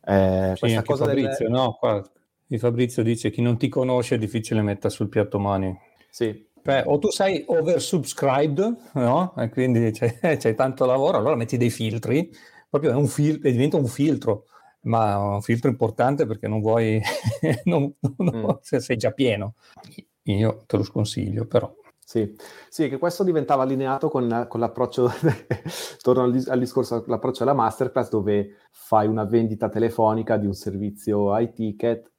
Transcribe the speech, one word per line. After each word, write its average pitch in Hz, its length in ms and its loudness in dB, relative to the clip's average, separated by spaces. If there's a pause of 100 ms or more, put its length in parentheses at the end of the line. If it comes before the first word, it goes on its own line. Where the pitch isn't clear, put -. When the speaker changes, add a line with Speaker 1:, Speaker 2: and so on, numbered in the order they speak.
Speaker 1:
Eh, 95 500 4
Speaker 2:
Sì, 95 40 -8
Speaker 1:
questa 117 200 0
Speaker 2:
anche 117 40 -2 (100)
Speaker 1:
cosa 131 140 0
del 135 140 0
Speaker 2:
Fabrizio, 127 280 -2
no? 123 300 0
Qua, 107 240 0 (460)
il 117 100 -4
Fabrizio 120 460 0
dice: 113 260 0
"Chi 120 120 -4
non 120 160 2
ti 127 100 -2
conosce 127 480 0
è - 20 0
difficile 110 440 -2
metta 101 260 -2
sul 101 200 -4
piatto 104 300 -2
mani". 98 340 0 (380)
Speaker 1:
Sì. 107 380 -6 (160)
Speaker 2:
Cioè, 139 200 2
o 147 140 2
tu 196 140 2
sei 190 340 0
oversubscribed, 156 1300 0 (180)
no? 143 420 2
E 120 140 -2
quindi 117 420 2
c'è, 117 260 -2
<laughs> 160 200 2
c'hai 113 160 2
tanto 131 300 0
lavoro, 135 340 2
allora 127 180 2
metti 117 200 -2
dei 117 140 2
filtri, 113 600 -2 (380)
proprio 147 220 0
è 117 40 2
un 143 120 2
fil-, 151 360 0
e 135 100 4
diventa 139 240 2
un 143 100 2
filtro, 123 600 0 (360)
ma 113 360 2 (160)
un 101 80 -2
filtro 117 280 0
importante 123 560 0
perché 107 220 -6
non 107 120 -2
vuoi, 110 400 2
<laughs> - 640 -2
non, 147 280 0 (240)
non, 185 180 0
Speaker 1:
Mm. 110 140 -4 (120)
Speaker 2:
se 131 200 -2
sei 120 160 -2
già 110 140 0
pieno. 107 440 -2 (680)
Io 107 420 0
te - 100 -2
lo 107 80 2
sconsiglio, 107 640 -4
però. - 280 0 (300)
Speaker 1:
Sì. 107 300 -2 (340)
Sì, 156 200 -2
che 131 100 -6
questo 175 260 -2
diventava 147 380 2
allineato 135 460 0
con, 120 400 0
con 117 120 -6
l'approccio, 123 500 0
<laughs> - 920 -4
torno 123 220 4
al 123 80 2
dis-, 131 160 0
al 131 100 0
discorso, 123 480 -2
l'approccio 123 360 -2
alla 131 120 2
masterclass, 120 560 -2
dove 104 460 0 (140)
fai 107 360 0
una 110 180 0
vendita 110 440 0
telefonica 110 680 0
di 104 100 -2
un 98 80 -2
servizio 101 800 -2
high 117 160 -2
ticket 113 680 -4